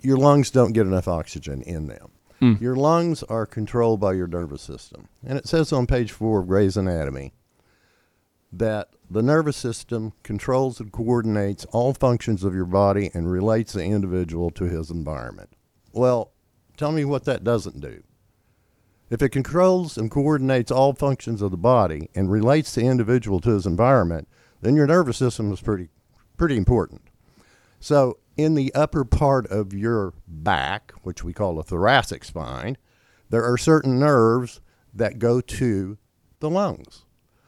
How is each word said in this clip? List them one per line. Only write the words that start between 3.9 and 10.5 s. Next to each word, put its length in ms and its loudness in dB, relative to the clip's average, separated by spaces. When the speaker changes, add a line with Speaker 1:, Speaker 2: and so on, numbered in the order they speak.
Speaker 1:
by 140 0
your 160 -4
nervous 340 -8
system. 460 -18
And 100 -6
it 120 -10
says 240 0
on 140 0
page 260 0
four 280 0
of 60 -4
Gray's 300 4
Anatomy 560 -4
that 380 -4
the 120 0
nervous 340 2
system 560 -8
controls 580 -2